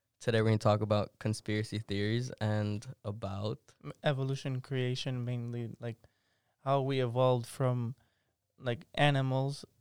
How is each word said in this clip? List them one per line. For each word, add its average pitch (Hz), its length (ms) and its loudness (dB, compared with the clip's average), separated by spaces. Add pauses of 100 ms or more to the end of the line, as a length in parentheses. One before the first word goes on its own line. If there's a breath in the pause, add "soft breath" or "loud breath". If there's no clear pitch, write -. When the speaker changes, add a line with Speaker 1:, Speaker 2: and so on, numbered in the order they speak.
(200)
Speaker 1:
Today 113 220 2
we're 110 80 4
gonna 110 80 6
talk 104 240 4
about 104 380 2
conspiracy 107 600 -2
theories 110 520 -2 (100)
and 107 440 0 (200)
about 104 540 -6 (240)
Speaker 2:
M-, 147 100 -12 (100)
evolution, 135 580 -2
creation, 127 600 -4
mainly, 120 460 -6 (100)
like, 117 180 -8 (680)
how 139 160 2
we 131 180 0
evolved 127 460 4
from, 123 480 0 (640)
like, 123 260 -4 (100)
animals, 135 680 2 (180)